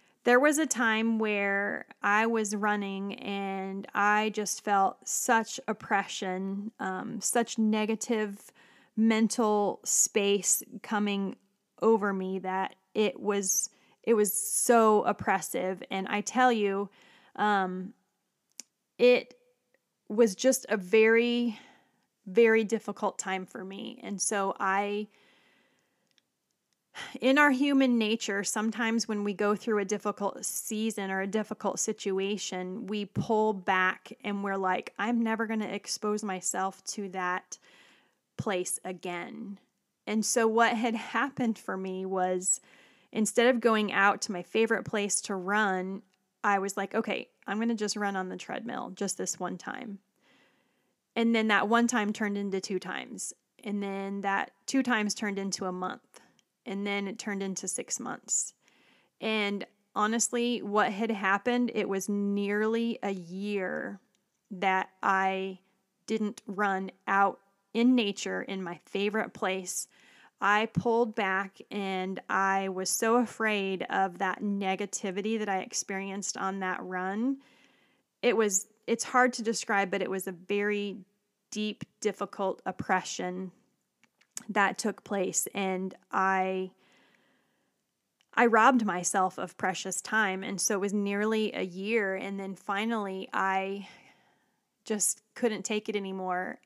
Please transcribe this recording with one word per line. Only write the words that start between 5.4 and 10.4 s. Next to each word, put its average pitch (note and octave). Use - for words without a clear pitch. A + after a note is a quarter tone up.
oppression, G3
um, F#3+
such -
negative G#3+
mental G#3+
space -